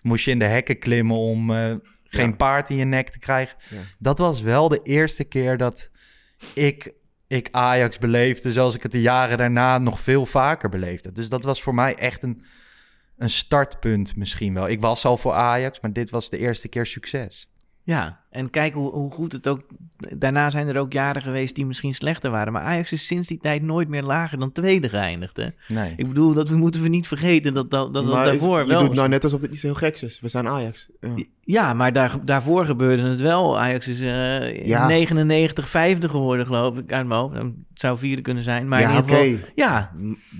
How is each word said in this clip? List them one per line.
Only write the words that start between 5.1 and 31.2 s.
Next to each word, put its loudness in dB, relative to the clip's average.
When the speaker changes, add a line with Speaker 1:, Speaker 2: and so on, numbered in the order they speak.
Speaker 1:
keer 0
dat -4
ik, 0
ik -4
Ajax 2
beleefde 2
zoals 4
ik -10
het -6
de 0
jaren 4
daarna 4
nog 0
veel 2
vaker 0
beleefde. -6
Dus -8
dat -4
was -2
voor -2
mij 2
echt -6
een, -6
een -2
startpunt 0
misschien -4
wel. -2
Ik -2
was 0
al 4
voor -2
Ajax, 0
maar -4
dit -4
was -6
de -6
eerste -4
keer -4
succes. -10
Speaker 3:
Ja, -4
en -8
kijk -2
hoe, -2
hoe -4
goed -8
het -6
ook, -2
daarna 0
zijn -2
er -2
ook -2
jaren -2
geweest -4
die -4
misschien -4
slechter -4
waren. -2
Maar -4
Ajax -4
is -6
sinds -4
die -8
tijd -2
nooit -2
meer -4
lager -2
dan -4
tweede 2
geëindigd, -4
hè? -4
Speaker 1:
Nee. -4
Speaker 3:
Ik -4
bedoel, 4
dat 2
we, 2
moeten 2
we 2
niet 0
vergeten 2
dat, -2
dat, -2
dat, 0
dat 2
Speaker 2:
Maar 4
is, 6
Speaker 3:
daarvoor 4
Speaker 2:
je 0
Speaker 3:
wel 4
Speaker 2:
doet 4
Speaker 3:
was. 2
Speaker 2:
nou 4
net 2
alsof 0
het -6
iets -10
heel -2
geks -2
is. -12
We -8
zijn -2
Ajax. -6
Ja. -8